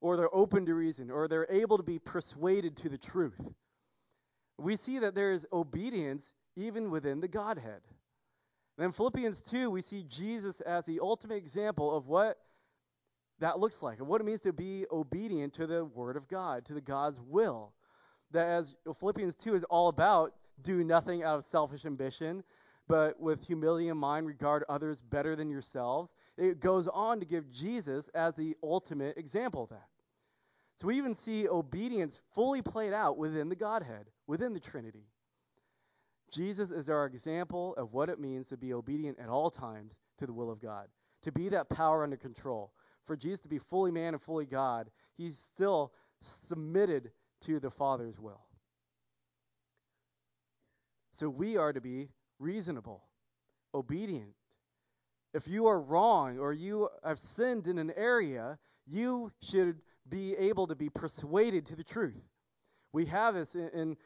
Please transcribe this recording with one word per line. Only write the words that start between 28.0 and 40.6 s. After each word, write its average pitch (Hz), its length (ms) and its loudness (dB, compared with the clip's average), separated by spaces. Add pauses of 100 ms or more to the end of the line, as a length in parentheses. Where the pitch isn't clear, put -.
as 165 260 0
the 156 280 -4
ultimate 151 540 -2
example 160 460 -4
of 107 60 -10
that. 107 180 -20 (920)
So 175 80 -4
we 247 100 2
even 262 160 0
see 214 340 -2
obedience 175 720 -2 (140)
fully 254 280 2
played 214 320 -2
out 202 240 2
within 156 300 -2
the 185 80 -2
Godhead, 170 520 -4 (200)
within 208 260 -2
the 165 60 -6
Trinity. 110 480 -12 (1200)
Jesus 190 400 -4
is 151 180 -6
our 147 160 4
example 170 680 -6
of 113 180 -6
what 147 160 0
it 156 100 -6
means 131 300 -8
to 135 80 -10
be 127 160 -6
obedient 135 460 -6
at 113 100 -10
all 151 200 2
times 110 500 -12 (180)
to 143 80 -6
the 120 80 -8
will 117 180 -4
of 110 80 -10
God, 104 300 -10 (320)